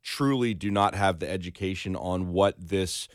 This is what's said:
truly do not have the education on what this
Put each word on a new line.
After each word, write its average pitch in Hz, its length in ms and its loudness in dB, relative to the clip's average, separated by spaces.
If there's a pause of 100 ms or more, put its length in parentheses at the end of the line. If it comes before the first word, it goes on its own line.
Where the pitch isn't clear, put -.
truly 127 520 0
do 95 180 -4
not 101 240 4
have 95 240 2
the 76 100 -4
education 92 640 -4
on 90 380 -2
what 98 260 4
this 90 560 -2